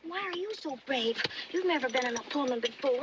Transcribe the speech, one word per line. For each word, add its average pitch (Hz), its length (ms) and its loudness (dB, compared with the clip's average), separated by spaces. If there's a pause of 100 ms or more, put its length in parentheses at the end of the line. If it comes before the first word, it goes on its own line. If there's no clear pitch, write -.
Why 330 160 -4
are 392 140 -2
you 370 260 -2
so 285 260 -4
brave? 233 320 2 (340)
You've 370 160 2
never 294 220 4
been 247 160 2
in 240 120 0
a 233 140 -4
Pullman 254 300 2
before. 247 420 2